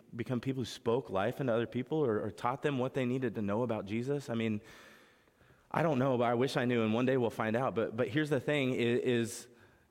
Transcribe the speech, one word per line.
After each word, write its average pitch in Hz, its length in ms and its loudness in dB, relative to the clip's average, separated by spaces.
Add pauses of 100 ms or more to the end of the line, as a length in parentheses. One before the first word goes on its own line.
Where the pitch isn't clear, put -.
(160)
become 117 240 -4
people 131 220 -4
who 113 40 -2
spoke - 460 -2
life 101 280 0
into 117 140 0
other 117 140 0
people 147 360 -2
or, 107 200 2
or 107 80 -4
taught 120 320 -4
them 143 160 0
what 127 160 -2
they 131 100 0
needed 123 300 -2
to 113 80 -4
know 101 180 0
about 110 240 -2
Jesus? 123 440 -4
I 120 40 -4
mean, 113 260 0 (1120)
I - 140 0
don't 156 160 2
know, 127 180 4
but 120 60 2
I 120 100 2
wish 131 240 2
I 127 80 2
knew, 120 180 4
and 110 100 2
one 123 120 2
day 131 120 4
we'll 120 120 2
find 110 260 -2
out. 120 200 0
But, 110 200 -2
but 123 120 0
here's 147 240 0
the 139 80 2
thing, 139 340 0
i-, - 20 0
is 120 720 0 (460)